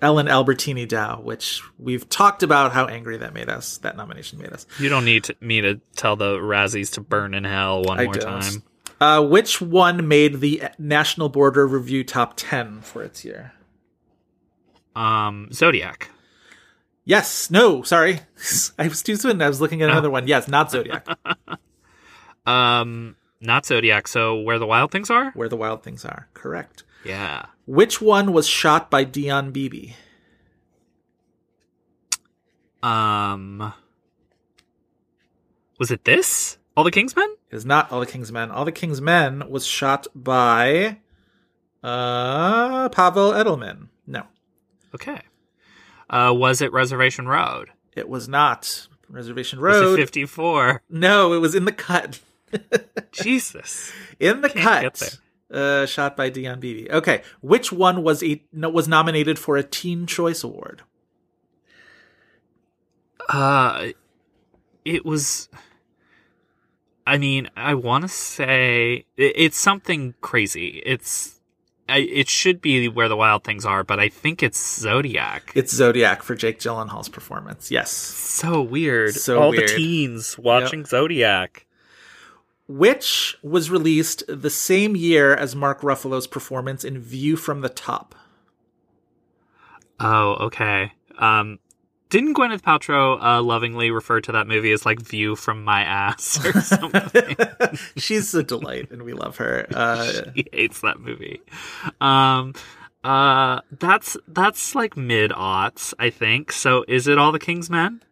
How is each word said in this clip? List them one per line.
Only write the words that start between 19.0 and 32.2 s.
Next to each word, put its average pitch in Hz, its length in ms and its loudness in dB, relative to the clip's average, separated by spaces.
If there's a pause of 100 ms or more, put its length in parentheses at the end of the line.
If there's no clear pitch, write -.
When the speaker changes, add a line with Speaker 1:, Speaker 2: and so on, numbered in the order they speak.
Speaker 1:
too 214 140 -2
soon. 208 260 0
I 147 60 4
was 139 140 0
looking 160 200 0
at 151 80 2
another 151 200 2
Speaker 2:
Oh. - 20 -2
Speaker 1:
one. 127 160 -2
Yes, 135 220 2
not 143 220 2
Zodiac. - 420 -6
Speaker 2:
<laughs> - 40 -12 (1300)
Um, 120 680 0 (260)
not 117 240 2
Zodiac. 113 420 2
So 113 320 0
Where 113 180 0
the 113 80 -2
Wild 113 260 2
Things 196 180 -4
Are? 254 220 2
Speaker 1:
Where 113 180 -6
the 117 80 -6
Wild 110 260 -6
Things - 220 -16
Are. - 280 -14
Correct. - 500 -12 (200)
Speaker 2:
Yeah. 92 440 -10 (180)
Speaker 1:
Which 185 360 4
one 202 300 4
was 160 160 4
shot 151 420 2
by 135 140 4
Dion 139 480 -4
Beebe? 131 440 -8 (2750)